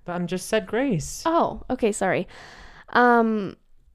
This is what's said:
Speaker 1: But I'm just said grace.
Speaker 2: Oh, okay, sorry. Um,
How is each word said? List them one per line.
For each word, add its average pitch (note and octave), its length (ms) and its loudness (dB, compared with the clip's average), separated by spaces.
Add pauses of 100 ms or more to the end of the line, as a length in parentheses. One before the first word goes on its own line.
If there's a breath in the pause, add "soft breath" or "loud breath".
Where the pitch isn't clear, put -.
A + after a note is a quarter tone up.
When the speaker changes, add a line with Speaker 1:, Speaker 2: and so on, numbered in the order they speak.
Speaker 1:
But F3 80 -6
I'm F3+ 120 -4
just F3+ 220 -6
said G#3+ 180 0
grace. G#3+ 600 -2
Speaker 2:
Oh, D#4 420 0
okay, B3+ 240 0
sorry. F3+ 340 -2 (680 loud breath)
Um, A3+ 600 4 (380)